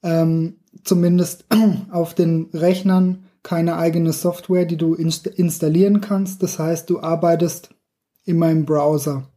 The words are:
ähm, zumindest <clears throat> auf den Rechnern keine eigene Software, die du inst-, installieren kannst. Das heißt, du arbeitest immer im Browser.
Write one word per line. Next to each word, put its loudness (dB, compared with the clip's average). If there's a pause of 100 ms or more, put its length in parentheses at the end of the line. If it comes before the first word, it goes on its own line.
ähm, 0 (280)
zumindest 0
<clears throat> 2
auf -4
den 0
Rechnern 2 (180)
keine -2
eigene 0
Software, -2
die -4
du 0
inst-, -4
installieren 2
kannst. -4
Das -6
heißt, -4
du -4
arbeitest -2 (540)
immer 0
im 2
Browser. -2